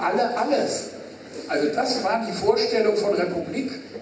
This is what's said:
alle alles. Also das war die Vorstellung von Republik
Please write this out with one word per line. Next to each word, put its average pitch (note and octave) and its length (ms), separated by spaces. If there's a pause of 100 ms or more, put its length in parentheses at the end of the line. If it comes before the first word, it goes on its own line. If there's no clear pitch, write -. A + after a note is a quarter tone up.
alle - 360
alles. - 540 (580)
Also - 260
das B3+ 280
war A3 220
die - 80
Vorstellung G#3+ 640
von G3+ 180
Republik F3 580 (300)